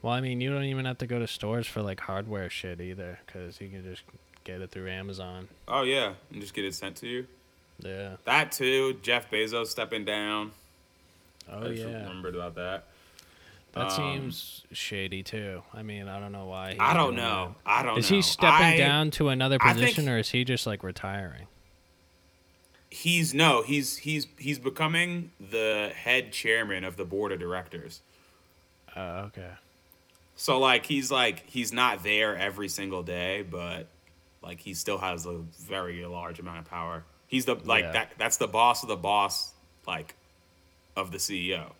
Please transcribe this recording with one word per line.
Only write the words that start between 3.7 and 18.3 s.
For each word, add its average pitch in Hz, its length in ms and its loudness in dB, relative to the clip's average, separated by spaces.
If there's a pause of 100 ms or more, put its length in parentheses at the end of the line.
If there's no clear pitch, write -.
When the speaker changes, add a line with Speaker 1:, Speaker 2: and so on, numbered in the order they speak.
Speaker 1:
just 92 180 -12 (420)
get 92 160 -10
it 92 100 -12
through 92 180 -10
Amazon. 92 600 -10 (180)
Speaker 2:
Oh, 135 160 0
yeah. 127 320 0 (160)
And 104 100 -12
just 101 140 -14
get 101 100 -4
it 95 100 -6
sent 95 240 -10
to 123 100 -12
you. 123 180 -6 (540)
Speaker 1:
Yeah. 95 440 -10
Speaker 2:
That, 147 280 2
too. 131 500 2
Jeff 120 280 0
Bezos 110 360 0
stepping 110 380 -4
down. 104 480 -4 (1000)
Speaker 1:
Oh, 104 160 -8
Speaker 2:
I - 40 -6
just 113 120 -8
Speaker 1:
yeah. 113 200 -8
Speaker 2:
remembered 92 320 -10
about 87 220 -8
that. 90 280 -6 (880)
Speaker 1:
That - 160 -4
Speaker 2:
Um, - 20 0
Speaker 1:
seems - 840 -4
shady, 95 500 -6
too. 98 400 -8 (120)
I 110 80 -12
mean, 104 260 -8
I 98 100 -6
don't 101 140 -8
know 98 140 -10
why 92 260 -6
he's 95 80 -4
Speaker 2:
I 135 140 6
don't 143 200 4
Speaker 1:
doing - 20 -2
Speaker 2:
know. 104 380 -2 (100)
Speaker 1:
that. 101 60 0
Speaker 2:
I 117 120 6
don't 120 160 2
Speaker 1:
Is 117 100 2
he 196 80 6
Speaker 2:
know. 196 60 6
Speaker 1:
stepping 160 440 8